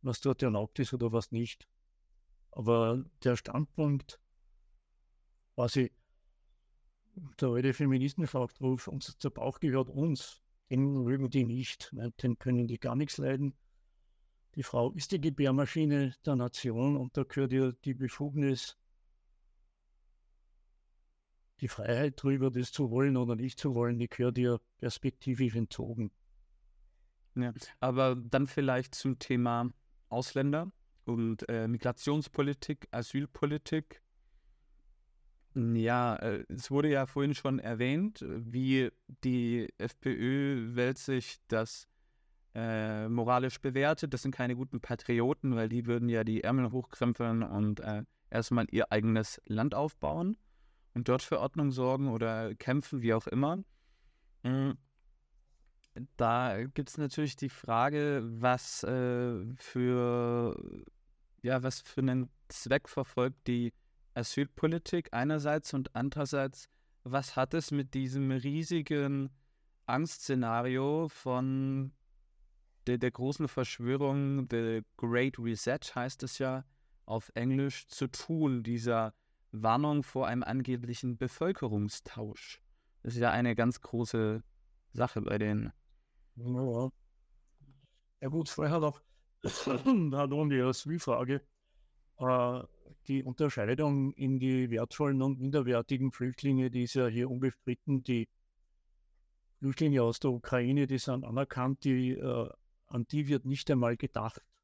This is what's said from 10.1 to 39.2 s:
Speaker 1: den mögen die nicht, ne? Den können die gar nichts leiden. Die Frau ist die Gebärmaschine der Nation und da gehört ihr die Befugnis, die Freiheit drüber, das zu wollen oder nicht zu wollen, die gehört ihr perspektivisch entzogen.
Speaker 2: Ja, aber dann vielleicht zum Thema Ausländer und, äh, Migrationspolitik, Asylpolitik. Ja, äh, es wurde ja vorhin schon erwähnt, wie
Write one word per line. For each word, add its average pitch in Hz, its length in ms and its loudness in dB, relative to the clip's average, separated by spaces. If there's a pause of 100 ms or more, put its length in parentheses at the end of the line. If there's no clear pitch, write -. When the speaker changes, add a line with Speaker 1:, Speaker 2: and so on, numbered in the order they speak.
Speaker 1:
den 135 340 2
mögen 131 260 0
die 127 160 2
nicht, 120 480 -6
ne? 120 180 -6 (100)
Den 120 160 2
können 123 300 2
die 117 120 -4
gar 123 180 -2
nichts 143 200 -2
leiden. 135 380 0 (1000)
Die 139 80 -4
Frau 120 300 0
ist - 180 -6
die 185 80 0
Gebärmaschine 139 960 2 (100)
der 139 120 2
Nation 123 580 0
und 131 220 -4
da 139 60 2
gehört 135 280 0
ihr 131 220 2
die 135 200 -6
Befugnis, 135 840 -2 (2750)
die 127 80 -4
Freiheit 120 560 0
drüber, 135 280 2
das 123 200 -2
zu 131 180 0
wollen 131 280 4
oder 120 180 0
nicht 123 240 -6
zu 135 160 0
wollen, 120 240 0
die 117 80 0
gehört 123 300 0
ihr 123 240 2 (160)
perspektivisch 127 800 -2
entzogen. 113 540 -4 (1300)
Speaker 2:
Ja, 123 180 -2 (280)
aber 131 340 2
dann 127 320 0
vielleicht 135 480 0
zum 131 240 -2
Thema 120 500 0 (380)
Ausländer 143 640 -2 (320)
und, 113 460 -2
äh, 113 180 -2
Migrationspolitik, 143 1200 -2
Asylpolitik. 147 1080 -4 (1500)
Ja, 117 640 2
äh, 104 320 -4
es - 240 -8
wurde 147 180 4
ja 135 180 2
vorhin 143 280 0
schon 135 240 -2
erwähnt, 135 640 -2
wie 127 640 0 (360)